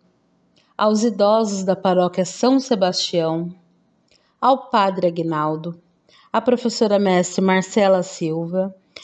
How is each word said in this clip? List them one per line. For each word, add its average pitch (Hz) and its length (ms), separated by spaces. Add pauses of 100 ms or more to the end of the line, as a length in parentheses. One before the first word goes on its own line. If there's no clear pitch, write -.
(760)
aos 214 260
idosos 202 600
da 185 120
paróquia 180 500
São 262 340
Sebastião, 175 960 (840)
ao 262 300
padre 190 380
Aguinaldo, 165 720 (520)
à 220 100
professora 226 580
mestre 185 420
Marcela 190 640
Silva 175 720 (280)